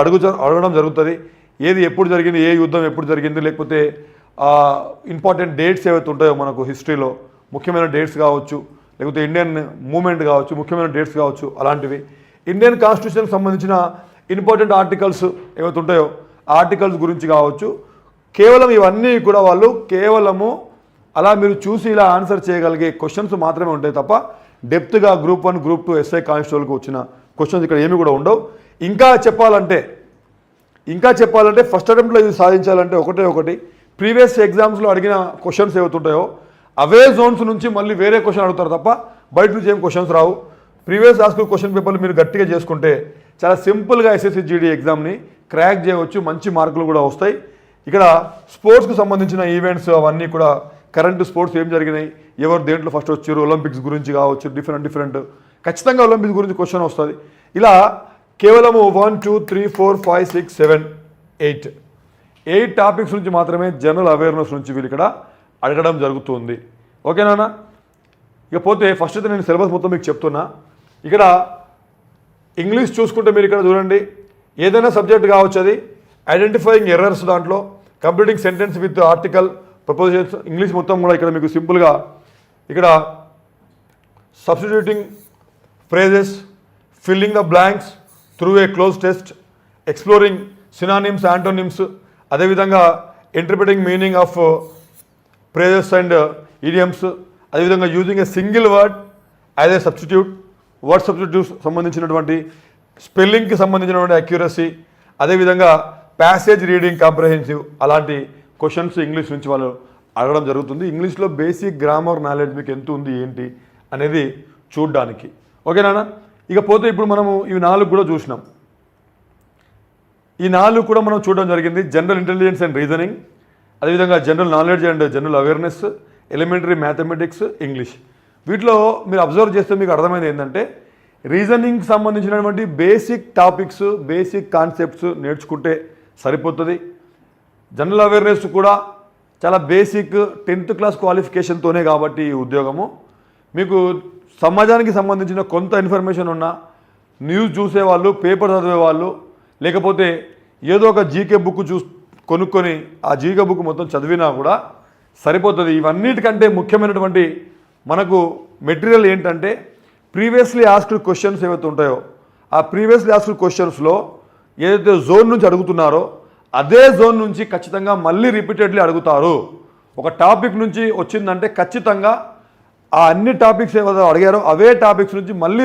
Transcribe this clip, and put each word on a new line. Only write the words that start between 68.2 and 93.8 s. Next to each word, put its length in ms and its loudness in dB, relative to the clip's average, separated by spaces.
ఇకపోతే 360 0
ఫస్ట్ 180 -6
అయితే 140 -4
నేను 160 -6
సిలబస్ 260 0
మొత్తం 200 -4
మీకు 140 -8
చెప్తున్నా. 340 -6
ఇక్కడ 160 2
ఇంగ్లీష్ 360 -2
చూసుకుంటే 380 0
మీరు 120 4
ఇక్కడ 200 0
చూడండి, 300 2
ఏదైనా 300 2
సబ్జెక్ట్ 380 4
కావచ్చు, 300 4
అది 120 2
ఐడెంటిఫైయింగ్ 600 2
ఎర్రర్స్ 360 0
దాంట్లో, 260 -2
completing 400 2
sentence 380 -4
with 140 -6
article, 360 0
prepositions, 440 0
ఇంగ్లీష్ 300 -4
మొత్తం 240 -2
కూడా 140 4
ఇక్కడ 180 -2
మీకు 200 -2
సింపుల్గా 360 2
ఇక్కడ 160 2
substituting 540 -2
phrases, 380 2
filling 320 0
the 140 0
blanks 340 2
through 240 2
a 120 2
closed 300 0
test, 220 -4
exploring 440 2
synonyms, 440 -2
antonyms, 420 -4
అదేవిధంగా 500 2
interpreting 380 0